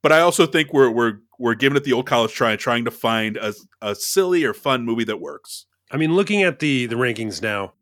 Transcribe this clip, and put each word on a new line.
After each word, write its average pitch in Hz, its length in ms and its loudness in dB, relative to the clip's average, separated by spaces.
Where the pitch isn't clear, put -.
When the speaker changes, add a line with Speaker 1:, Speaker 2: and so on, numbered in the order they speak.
Speaker 1:
but 147 120 4
I 160 80 8
also 170 260 4
think 156 260 -2
we're, 135 180 6
we're, 113 280 0
we're 117 140 0
giving 139 220 2
it 139 80 0
the 127 80 0
old 117 140 -2
college 117 260 2
try, 110 240 0
trying 120 280 -2
to 117 60 -4
find 110 460 -2
a, 107 160 -6
a 104 120 -4
silly 180 500 0
or 107 100 -2
fun 131 300 -2
movie 117 200 -2
that 107 160 -6
works. - 460 -16
Speaker 2:
I - 60 -8
mean, 160 180 0
looking 196 280 2
at 175 160 0
the, 135 280 0
the 117 100 -6
rankings 113 460 -4
now 104 400 -6